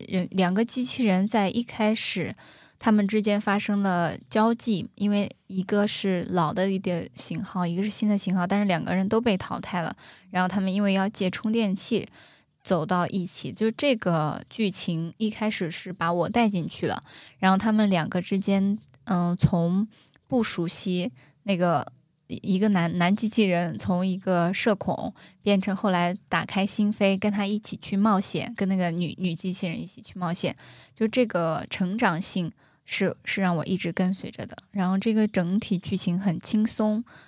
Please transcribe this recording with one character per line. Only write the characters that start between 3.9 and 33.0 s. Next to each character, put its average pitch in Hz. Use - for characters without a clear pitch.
交 220
际， 233
因 208
为 202
一 190
个 202
是 190
老 170
的 190
一 190
个 175
型 -
号， 180
一 170
个 190
是 214
新 214
的 208
型 190
号， 180
但 196
是 208
两 175
个 180
人 190
都 220
被 226
淘 -
汰 180
了。 165
然 180
后 185
他 185
们 190
因 202
为 202
要 190
借 196
充 214
电 214
器 -
走 170
到 175
一 190
起， -
就 220
这 269
个 156
剧 208
情 165
一 214
开 214
始 190
是 185
把 170
我 175
带 226
进 175
去 -
了。 -
然 190
后 190
他 220
们 214
两 180
个 180
之 190
间， 196
嗯， 175
从 180
不 247
熟 175
悉 180
那 196
个， 170
一 -
个 214
男， 170
男 175
机 214
器 220
人 170
从 180
一 185
个 180
社 208
恐 -
变 202
成 196
后 196
来 175
打 -
开 196
心 208
扉， 196
跟 208
他 202
一 208
起 -
去 -
冒 202
险， -
跟 196
那 190
个 180
女， 170
女 180
机 185
器 185
人 160
一 160
起 -
去 -
冒 175
险， -
就 220
这 247
个 160
成 185
长 196
性 175
是， -